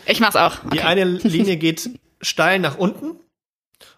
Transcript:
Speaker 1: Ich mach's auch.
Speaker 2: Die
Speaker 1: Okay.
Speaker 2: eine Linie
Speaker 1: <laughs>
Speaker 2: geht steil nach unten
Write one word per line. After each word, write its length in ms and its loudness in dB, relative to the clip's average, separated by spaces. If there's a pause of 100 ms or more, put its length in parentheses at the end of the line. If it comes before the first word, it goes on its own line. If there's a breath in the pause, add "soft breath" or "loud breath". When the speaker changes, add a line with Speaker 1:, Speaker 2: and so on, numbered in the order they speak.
Speaker 1:
Ich 120 0
mach's 160 2
auch. 280 2
Speaker 2:
Die 160 -2
Speaker 1:
Okay. 20 -4
Speaker 2:
eine 240 2
Linie 520 0
Speaker 1:
<laughs> 0 -
Speaker 2:
geht 420 -4 (200)
steil 400 0
nach 180 -2
unten 420 -4 (800 soft breath)